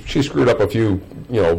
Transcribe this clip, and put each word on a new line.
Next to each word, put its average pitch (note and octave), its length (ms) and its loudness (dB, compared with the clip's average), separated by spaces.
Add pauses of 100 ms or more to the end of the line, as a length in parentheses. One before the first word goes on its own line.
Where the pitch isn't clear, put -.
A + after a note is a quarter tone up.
she - 160 -2
screwed C3+ 280 0
up G#2+ 100 2
a G2+ 80 2
few, G#2+ 340 0 (280)
you A2+ 120 0
know, E2+ 180 4